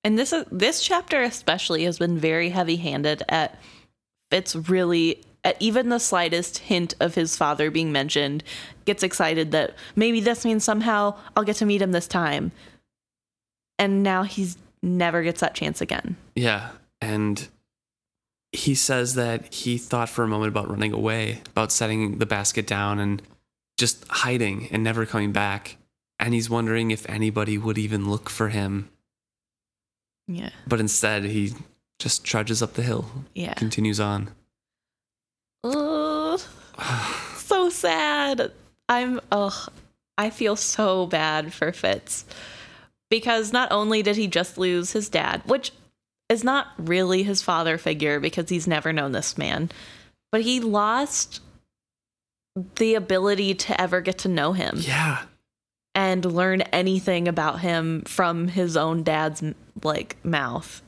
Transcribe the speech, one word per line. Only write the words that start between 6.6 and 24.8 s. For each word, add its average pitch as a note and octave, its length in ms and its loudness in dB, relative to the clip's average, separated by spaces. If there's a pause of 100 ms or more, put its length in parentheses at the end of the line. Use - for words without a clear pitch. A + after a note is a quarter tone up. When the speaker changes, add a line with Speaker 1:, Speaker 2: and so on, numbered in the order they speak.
Speaker 1:
of E3+ 140 2
his E3 220 0
father D3+ 340 2
being D#3+ 220 0
mentioned, C#3+ 500 0 (420)
gets G3+ 180 0
excited D#3+ 500 0
that D#3 220 2 (220)
maybe A3+ 240 4
this A#3 240 0
means A3 200 2
somehow G#3 520 2 (200)
I'll G#3+ 80 2
get G#3 120 0
to G#3+ 100 0
meet G3+ 160 4
him F#3 100 2
this E3+ 140 0
time. D#3 460 0 (1300)
And G3 240 4
now F#3+ 200 2
he's F#3+ 340 -4 (260)
never F3 400 2
gets E3 180 0
that - 140 0
chance D3+ 260 -4
again. - 360 -4 (180)
Speaker 2:
Yeah. A2+ 360 0 (300)
And G#2+ 460 -2 (1080)
he - 220 0
says B2+ 400 2
that A#2 380 0
he A#2+ 260 -2
thought A#2+ 300 -2
for - 160 -2
a A2 40 2
moment G#2+ 200 0
about G#2 220 -2
running G#2 220 0
away, A2 560 -2
about A2 240 0
setting A2 460 0
the A2+ 80 2
basket G2+ 400 0
down G2+ 320 0
and G2+ 220 0 (560)
just - 320 0
hiding A#2+ 640 0
and A2 120 0